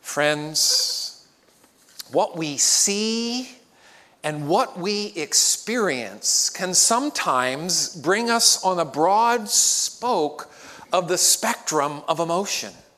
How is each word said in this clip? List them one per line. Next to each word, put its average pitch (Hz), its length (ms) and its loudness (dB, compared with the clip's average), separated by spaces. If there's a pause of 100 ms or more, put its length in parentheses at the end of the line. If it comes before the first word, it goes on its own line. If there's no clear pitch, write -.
Friends, - 1300 0 (840)
what 170 240 0
we 151 220 -4
see 226 960 0 (680)
and 147 240 -4
what 196 320 0
we 208 360 -4
experience 147 1300 0
can 185 240 -6
sometimes 170 1200 0
bring 196 360 0
us - 320 4
on 185 160 2
a 165 60 2
broad 208 640 2
spoke - 1040 0 (400)
of 175 160 0
the 170 120 0
spectrum 151 880 0
of 160 120 -2
emotion. 170 540 -2 (240)